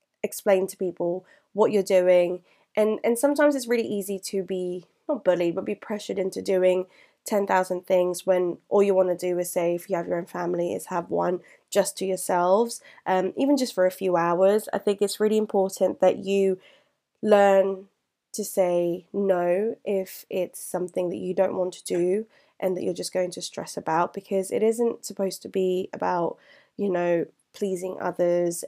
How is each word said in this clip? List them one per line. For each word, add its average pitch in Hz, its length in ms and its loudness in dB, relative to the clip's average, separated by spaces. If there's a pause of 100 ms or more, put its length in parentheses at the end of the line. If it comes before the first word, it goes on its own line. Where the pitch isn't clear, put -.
(220)
explain 190 460 0
to - 100 -14
people 175 480 -4 (280)
what 208 180 2
you're 202 120 2
doing, 180 600 4 (320)
and, 214 280 2
and 233 140 2
sometimes 294 380 4
it's 240 120 -6
really 233 200 0
easy 196 320 -4
to 190 240 -4
be, 180 420 -6 (240)
not 262 160 -4
bullied, 175 300 2
but 190 100 -4
be 208 100 -6
pressured 202 440 -6
into 190 220 -4
doing 185 440 2 (400)
ten 202 200 0
thousand 185 400 0
things 180 400 0
when 180 320 2 (120)
all 202 120 4
you 202 120 4
wanna 185 240 2
do 180 220 -2
is 180 120 -4
say, 175 240 0
if 175 140 -10
you 190 60 -2
have 175 120 -4
your 175 100 -2
own 175 80 -6
family, 175 480 -4
is - 140 -8
have 180 220 -4
one 175 320 -2 (280)
just - 280 0
to 190 80 -6
yourselves, 190 760 0 (240)
um, 185 300 0
even 277 220 2
just 262 160 -4
for 185 120 2
a 185 60 2
few 185 240 -2
hours. 185 560 2
I - 60 -2
think 202 240 -2
it's 202 180 -2
really 214 180 2
important 196 640 0
that 185 200 4
you 190 400 0 (640)
learn 196 640 4 (460)
to 208 120 -6
say 175 640 0
no 190 720 0
if 190 460 -6
it's 180 340 -6
something 180 460 -4
that 113 80 -6
you 185 160 -6
don't 185 240 0
want 180 160 -2
to - 100 -20
do 185 420 0 (360)
and 185 160 -2
that 180 60 -6
you're 180 100 -2
just 170 180 -8
going 180 200 -4
to 180 100 -14
stress - 340 -12
about, 165 380 -2
because 196 380 -4
it 202 120 0
isn't 226 400 0
supposed 190 380 -6
to - 80 -14
be 185 420 -2
about, 180 460 -2 (400)
you 202 120 -2
know, 175 360 0 (280)
pleasing 185 460 -6
others 175 680 0